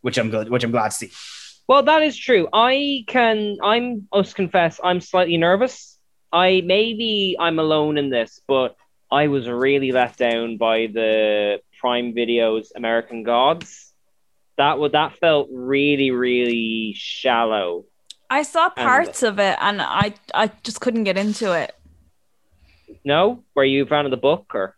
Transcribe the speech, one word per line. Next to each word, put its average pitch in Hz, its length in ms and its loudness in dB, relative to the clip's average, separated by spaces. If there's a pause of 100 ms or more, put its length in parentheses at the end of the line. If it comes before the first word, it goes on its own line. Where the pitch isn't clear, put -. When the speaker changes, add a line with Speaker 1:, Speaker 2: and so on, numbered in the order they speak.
Speaker 1:
which 123 160 -2
I'm 113 120 -2
good, 110 180 -4
which 120 140 0
I'm 117 80 -2
glad 110 200 0
to - 40 -10
see. 101 160 -12 (560)
Speaker 2:
Well, 269 180 6
that 311 180 6
is 302 140 0
true. 196 360 2
I 262 560 2
can, 220 540 0
I'm, 226 520 0
must 196 220 0
confess, 175 480 0
I'm 180 160 0
slightly 170 380 0
nervous. 196 600 0 (340)
I, 185 320 4
maybe 208 760 0
I'm 165 180 0
alone 151 400 0
in 143 120 -2
this, 117 360 -4
but 131 300 0 (340)
I 147 180 2
was 135 200 -2
really 135 420 0
let 123 280 0
down 117 400 -2
by 113 340 0
the 107 680 0 (200)
Prime 120 320 -4
Video's 113 640 -2
American 117 460 -4
Gods. 127 680 -2 (680)
That 143 200 2
wa-, 147 100 -2
that 151 280 0
felt 156 340 2
really, 135 600 0
really 120 840 -2
shallow. 110 920 -2 (420)
Speaker 3:
I 277 140 0
saw 330 240 0
Speaker 2:
And 370 80 -4
Speaker 3:
parts 254 480 0
of 208 160 0
it 196 220 2
and 202 200 -2
I, 196 340 -2 (200)
I 220 160 0 (120)
just - 200 -12
couldn't 226 220 -2
get 190 120 0
into 202 360 -2
it. 165 220 -4 (1300)
Speaker 2:
No? 185 400 0 (100)
Were 139 100 4
you 135 200 2
a - 20 -4
fan 147 180 0
of 139 60 -2
the 131 60 -2
book, - 380 0
or? 95 240 -4